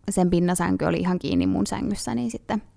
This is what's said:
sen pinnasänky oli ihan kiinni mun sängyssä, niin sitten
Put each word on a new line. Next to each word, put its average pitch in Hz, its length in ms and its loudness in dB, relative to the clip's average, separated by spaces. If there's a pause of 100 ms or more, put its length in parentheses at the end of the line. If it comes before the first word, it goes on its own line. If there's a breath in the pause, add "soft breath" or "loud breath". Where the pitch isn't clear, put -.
sen 185 200 2
pinnasänky 175 560 2
oli 170 120 2
ihan 180 220 0
kiinni - 280 0
mun 196 200 0
sängyssä, 202 480 -4
niin 240 160 -2
sitten 220 300 -6 (160)